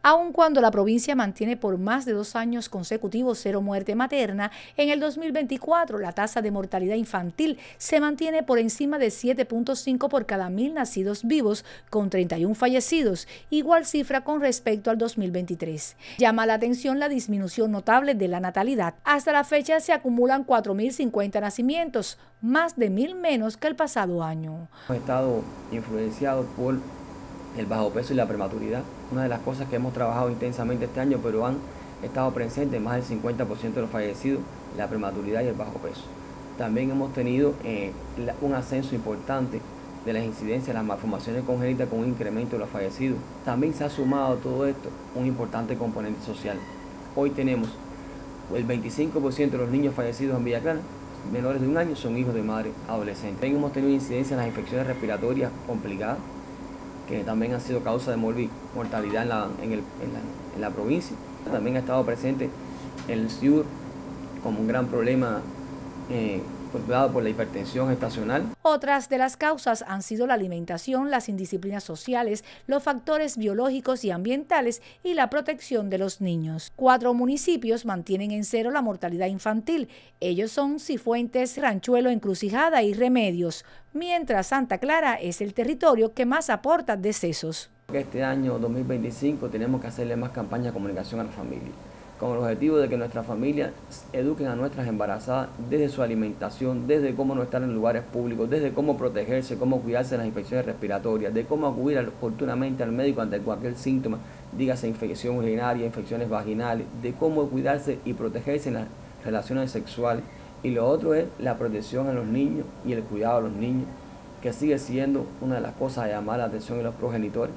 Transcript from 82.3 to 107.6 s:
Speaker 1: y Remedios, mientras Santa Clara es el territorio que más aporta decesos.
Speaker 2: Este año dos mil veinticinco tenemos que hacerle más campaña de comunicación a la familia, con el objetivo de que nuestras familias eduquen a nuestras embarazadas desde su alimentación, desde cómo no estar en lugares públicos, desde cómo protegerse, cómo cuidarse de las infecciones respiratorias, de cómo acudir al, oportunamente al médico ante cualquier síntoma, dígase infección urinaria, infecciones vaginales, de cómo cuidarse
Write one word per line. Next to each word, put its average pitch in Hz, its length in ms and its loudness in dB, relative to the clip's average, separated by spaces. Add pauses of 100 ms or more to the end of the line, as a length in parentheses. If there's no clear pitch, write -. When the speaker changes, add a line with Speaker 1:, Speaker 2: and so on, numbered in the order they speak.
Speaker 1:
y 208 100 4
Remedios, 202 720 2 (260)
mientras 320 560 2
Santa 254 300 2
Clara 302 380 2
es 175 260 -4
el 202 120 -2
territorio 240 600 4
que 254 120 2
más 294 240 2
aporta 262 460 4
decesos. 175 720 -2 (220)
Speaker 2:
Este 135 320 -2
año 131 360 2
dos 117 120 0
mil 127 140 0
veinticinco 127 640 0
tenemos 117 320 0
que 120 60 -8
hacerle 120 280 -2
más 120 140 -2
campaña 120 380 -4
de 117 40 -2
comunicación 98 480 -4
a 113 60 -2
la - 60 -10
familia, 62 420 -8 (440)
con 123 140 -2
el 117 60 0
objetivo 123 400 2
de 139 100 6
que 120 80 0
nuestras 117 300 -2
familias 131 460 0 (420)
eduquen 139 340 0
a 120 80 -2
nuestras 135 320 -2
embarazadas 110 640 -2 (200)
desde 147 200 2
su 135 120 -2
alimentación, 117 840 0
desde 143 280 4
cómo 135 200 0
no 123 80 2
estar 127 200 -2
en 123 100 0
lugares 113 300 2
públicos, 117 460 -2
desde 143 220 2
cómo 143 240 2
protegerse, 123 640 -2
cómo 127 240 2
cuidarse 120 300 0
de 123 80 0
las 113 80 -2
infecciones 117 380 -2
respiratorias, 107 680 -2
de 117 120 0
cómo 151 220 0
acudir 131 300 2
al, 120 120 0
oportunamente 127 720 -2
al 113 100 0
médico 135 260 2
ante 101 200 -2
cualquier 113 360 -4
síntoma, 127 440 0 (380)
dígase 127 300 0
infección 113 480 -2
urinaria, 117 500 0
infecciones 117 440 -4
vaginales, 110 560 -2 (160)
de 120 100 -2
cómo 151 380 2
cuidarse 135 560 0